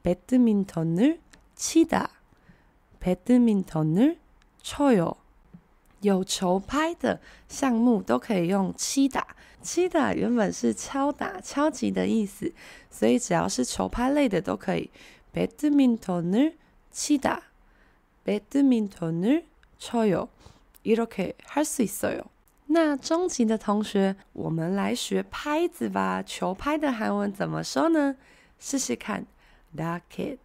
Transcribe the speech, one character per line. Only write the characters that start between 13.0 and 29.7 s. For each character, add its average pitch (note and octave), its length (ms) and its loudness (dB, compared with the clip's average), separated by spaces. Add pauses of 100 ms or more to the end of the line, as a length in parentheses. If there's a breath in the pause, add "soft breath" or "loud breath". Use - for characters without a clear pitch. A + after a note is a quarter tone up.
以 B3 100 4
只 - 160 -2
要 E3+ 160 0
是 B3 160 -2
球 F#3+ 240 -4
拍 B3 220 -2
类 C#4+ 180 2
的 F#3 100 0
都 F#3 160 -4
可 F#3 220 -4
以。 - 140 -6 (420 loud breath)
배 F3+ 140 -2
드 D4 240 -2
민 C4 260 4
턴 F3 280 -4
을 B3+ 280 2 (400 soft breath)
치 - 260 0
다, - 200 -2 (840 soft breath)
배 G3+ 160 -2 (120)
드 C#4 120 4
민 A#3 240 4
턴 E3+ 340 -4
을 C#4+ 240 2 (340)
쳐 A3+ 260 -2
요。 - 220 2 (560 soft breath)
이 G#3+ 120 4
렇 A3+ 120 -2
게 - 260 -6 (140)
할 D4 160 -2
수 C4 200 -2
있 F#3+ 60 0 (160)
어 - 100 -2
요。 - 100 -10 (420)
那 D4+ 280 2
中 E4 320 -2
级 B3+ 160 -2
的 A3 140 2
同 G#3+ 260 -2
学， G3 320 0 (180 loud breath)
我 D#3+ 180 -6
们 E3 240 -2
来 G3+ 180 -2
学 F#3+ 380 -4
拍 D#4 360 -2
子 A#3 220 -6
吧。 F#3+ 320 -2
球 F#3 320 -6
拍 D4 240 -4
的 D4+ 140 -2
韩 G#3+ 260 -2
文 G3+ 160 -2
怎 E3 160 -4
么 D#3 140 -4
说 C#4+ 260 0
呢？ C#4+ 260 2 (440 soft breath)
试 - 180 -6
试 B3 180 -2
看， - 300 -8 (500 soft breath)